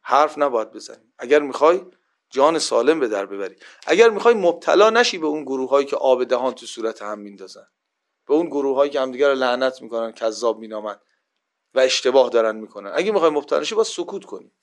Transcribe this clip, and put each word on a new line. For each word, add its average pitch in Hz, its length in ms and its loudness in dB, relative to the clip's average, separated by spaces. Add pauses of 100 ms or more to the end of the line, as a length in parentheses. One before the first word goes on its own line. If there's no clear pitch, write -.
حرف 147 380 2
نباید 123 340 -2
بزنی. - 460 -20
اگر 135 220 4
می‌خوای 147 400 2 (500)
جان 151 280 2
سالم 135 420 0
به 127 80 -2
در 101 180 -4
ببری، 98 300 -12 (300)
اگر 220 240 6
می‌خوای 214 240 2
مبتلا 180 560 2
نشی 226 280 0
به 156 80 -4
اون 151 180 -4
گروه‌هایی 131 420 -2
که - 100 -6
آب 127 280 2
دهان 123 300 -2
تو 117 120 -20
صورت 110 360 -8
هم 104 160 -10
میندازن، 98 480 -20 (600)
به 135 80 0
اون 170 120 2
گروه‌هایی 139 440 0
که 143 100 -2
همدیگه 131 280 0
رو 139 60 4
لعنت 127 480 -2
می‌کنن، 113 300 -8
کذاب 110 460 -2
مینامن 107 420 -12 (760)
و 127 60 2
اشتباه 127 500 4
دارن 110 260 2
می‌کنن، 101 380 -14
اگه 190 180 -2
می‌خوای 170 180 2
مبتلا 147 280 -2
نشی، 151 160 -4
باید 214 120 0
سکوت 185 380 -10
کنی. - 260 -16 (120)